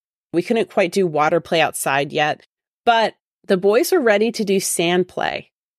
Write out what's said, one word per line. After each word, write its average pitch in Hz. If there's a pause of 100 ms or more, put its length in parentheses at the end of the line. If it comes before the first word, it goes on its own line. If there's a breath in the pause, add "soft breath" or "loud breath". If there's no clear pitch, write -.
(340)
We 170
couldn't 226
quite 185
do 190
water 156
play 165
outside 143
yet, 151 (400)
but 226 (300)
the 196
boys 208
were 381
ready 226
to 226
do 196
sand 180
play - (280)